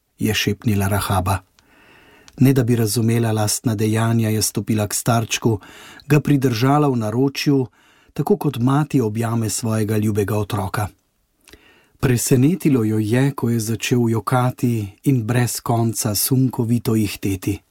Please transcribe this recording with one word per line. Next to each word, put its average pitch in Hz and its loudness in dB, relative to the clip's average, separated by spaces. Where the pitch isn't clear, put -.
je 110 0
šepnila 101 -2
Rahaba. 98 -2
Ne 135 4
da 135 2
bi 117 2
razumela 113 0
lastna 107 -2
dejanja, 113 0
je 107 0
stopila 107 -2
k - -8
starčku, - 0
ga 147 4
pridržala 139 2
v 131 0
naročju, 131 0
tako 202 0
kot 131 -4
mati 139 2
objame 113 -2
svojega 110 -2
ljubega 104 0
otroka. 101 -4
Presenetilo 131 2
jo 107 0
je, 123 2
ko 127 -4
je 117 0
začel 113 0
jokati 117 -2
in 131 2
brez 120 -2
konca 117 -2
sunkovito 120 0
ihteti. 101 -2